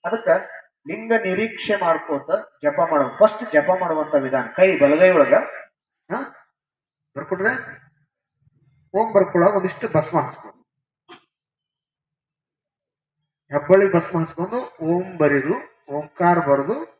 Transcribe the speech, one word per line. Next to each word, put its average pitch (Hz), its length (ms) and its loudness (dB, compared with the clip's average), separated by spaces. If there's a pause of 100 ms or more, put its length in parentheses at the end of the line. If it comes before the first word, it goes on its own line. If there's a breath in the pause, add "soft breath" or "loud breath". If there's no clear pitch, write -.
ಅದಕ್ಕ 202 240 -4 (580)
ಲಿಂಗ 220 260 -6 (100)
ನಿರೀಕ್ಷೆ 202 540 -4
ಮಾಡ್ಕೋತ 160 520 -2 (320)
ಜಪ 143 200 0
ಮಾಡ್ಬೇಕು. - 360 0
ಫಸ್ಟ್ 214 260 4 (100)
ಜಪ 151 180 2 (100)
ಮಾಡುವಂತ 156 340 -2
ವಿಧಾನ, 131 320 0 (100)
ಕೈ 185 200 6
ಬಲಗೈ 156 340 6
ಒಳಗ, 139 240 4 (760)
ಹಾ, 233 120 -6 (960)
ಬರ್ಕೊಟ್ರೆ 190 360 -4 (1400)
ಓಂ 220 180 0
ಬರ್ಕೊಳಗ 190 440 4
ಒಂದಿಷ್ಟು 190 320 -4
ಭಸ್ಮ 202 320 -2
ಹಚ್ಕೊ, - 280 -10 (3000)
ಹೆಬ್ಬಳ್ಳಿ 180 420 2
ಭಸ್ಮ 170 280 -2
ಹಚ್ಕೊಂಡು 196 400 -6 (220)
ಓಂ 175 220 0 (120)
ಬರಿದು, 147 380 0 (340)
ಓಂಕಾರ 170 500 0
ಬರೆದು 143 360 0 (260)